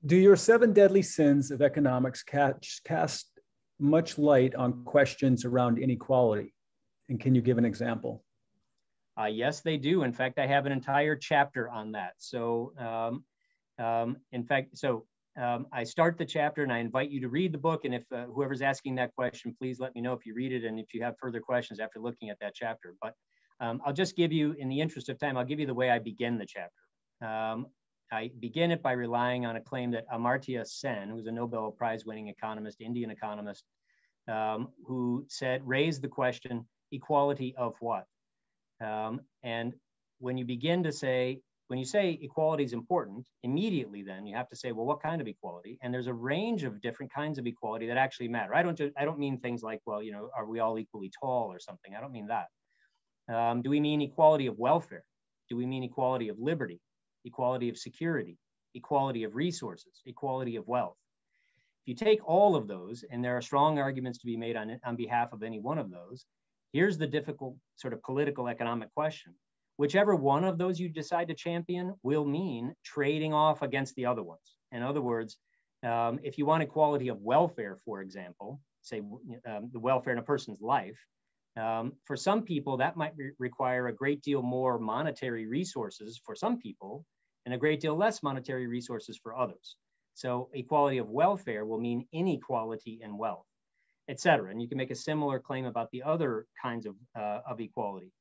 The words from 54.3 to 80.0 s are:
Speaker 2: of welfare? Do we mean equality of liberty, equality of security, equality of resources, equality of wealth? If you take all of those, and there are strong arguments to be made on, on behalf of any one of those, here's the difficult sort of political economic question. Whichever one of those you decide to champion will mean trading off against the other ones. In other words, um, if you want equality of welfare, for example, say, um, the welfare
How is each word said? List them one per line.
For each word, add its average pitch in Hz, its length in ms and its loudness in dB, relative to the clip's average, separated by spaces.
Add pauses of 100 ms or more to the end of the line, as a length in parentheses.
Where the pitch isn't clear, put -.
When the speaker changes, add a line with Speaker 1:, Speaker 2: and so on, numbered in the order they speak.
Speaker 2:
of 104 100 -6
welfare? 131 460 0 (440)
Do 120 80 -6
we 123 80 -2
mean 131 180 -4
equality 127 460 -2
of 104 100 -8
liberty, 123 420 -4 (440)
equality 123 440 -2
of 113 100 -6
security, 120 580 -4 (380)
equality 131 480 0
of 107 140 -6
resources, 135 680 -6
equality 131 520 -6
of 101 100 -8
wealth? 113 300 -2 (880)
If - 20 -10
you 123 60 -6
take 214 340 4
all 185 280 6
of 110 100 -2
those, 101 440 -10
and 123 140 -4
there 123 120 0
are 120 40 0
strong 147 380 4
arguments 131 400 -2
to - 80 -12
be 117 100 -4
made 117 200 -4
on, 110 280 -6
on 120 120 -4
behalf 120 360 0
of 107 100 -12
any 110 180 -8
one 139 180 -4
of 101 120 -6
those, 90 360 -18 (460)
here's 170 260 4
the 156 80 -2
difficult 139 480 -4 (220)
sort 120 180 -6
of - 80 -12
political 139 460 -2
economic 117 440 -4
question. 156 420 -4 (480)
Whichever 196 320 6
one 143 300 4
of 175 140 0
those 180 200 0
you 175 100 -4
decide 165 380 -2
to 160 80 -6
champion 180 600 -4 (100)
will 147 200 2
mean 143 480 -2 (120)
trading 156 500 0
off 151 280 4
against 135 340 -2
the 123 100 -2
other 120 160 0
ones. 82 320 -16 (160)
In 120 100 -8
other 139 200 -2
words, 117 380 -4 (440)
um, 117 400 0
if 143 160 -8
you 143 80 0
want 160 160 4
equality 147 460 2
of 104 120 -4
welfare, 117 640 2
for 101 160 -8
example, 95 600 -12 (220)
say, 110 180 -8 (440)
um, 113 280 -8
the 117 80 -10
welfare 127 320 0